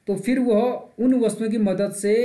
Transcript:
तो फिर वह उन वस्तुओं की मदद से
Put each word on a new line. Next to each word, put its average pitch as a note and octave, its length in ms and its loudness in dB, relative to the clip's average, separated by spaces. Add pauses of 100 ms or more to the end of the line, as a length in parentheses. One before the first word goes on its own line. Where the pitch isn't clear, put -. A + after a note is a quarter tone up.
तो G3 80 -2
फिर B3+ 240 -2
वह A3+ 220 2 (360)
उन B3+ 180 2
वस्तुओं A3 340 -2
की A#3 80 -2
मदद G3 340 0
से G3+ 220 -2 (100)